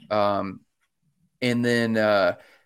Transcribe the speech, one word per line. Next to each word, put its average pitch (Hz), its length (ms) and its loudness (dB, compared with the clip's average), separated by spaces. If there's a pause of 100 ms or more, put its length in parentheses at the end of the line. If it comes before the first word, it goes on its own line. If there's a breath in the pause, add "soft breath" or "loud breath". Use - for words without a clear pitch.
(120)
Um, 101 500 -2 (800)
and 120 240 -2
then, 117 320 0
uh, 101 400 2 (280 soft breath)